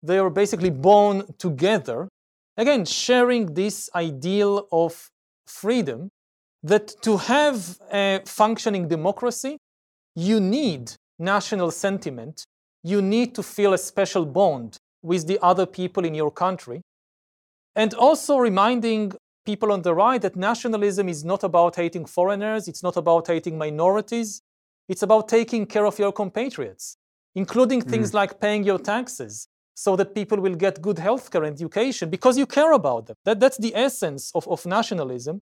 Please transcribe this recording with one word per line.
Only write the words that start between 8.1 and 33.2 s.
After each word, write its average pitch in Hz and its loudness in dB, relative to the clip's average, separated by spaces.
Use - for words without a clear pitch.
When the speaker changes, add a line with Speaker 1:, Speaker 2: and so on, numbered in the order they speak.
Speaker 1:
functioning 214 0
democracy, 202 -4
you 190 2
need 190 -2
national 190 0
sentiment. 160 -6
You 196 0
need 226 0
to 208 -8
feel 202 0
a - 2
special 196 -2
bond 139 0
with 165 -2
the 190 -2
other 180 4
people 180 -6
in 160 -4
your 151 -2
country. 175 -6
And 214 2
also 285 4
reminding 220 2
people 214 -2
on 190 0
the 170 2
right 226 4
that 202 -2
nationalism 202 -2
is 151 -8
not 185 -2
about 170 4
hating 170 -4
foreigners, 202 -2
it's 170 -14
not 180 -2
about 170 2
hating 165 -2
minorities, 196 -2
it's 185 -4
about 214 4
taking 226 2
care 208 2
of 208 0
your 202 2
compatriots, 196 -8
including 233 2
things 208 -2
Speaker 2:
Mm. - -14
Speaker 1:
like 196 -2
paying 208 0
your 190 2
taxes 202 -6
so 196 2
that 196 0
people 208 -2
will 190 0
get 180 0
good 190 -2
healthcare 180 -2
and 151 -6
education 175 -4
because 233 2
you 277 2
care 311 4
about 135 2
them. - -16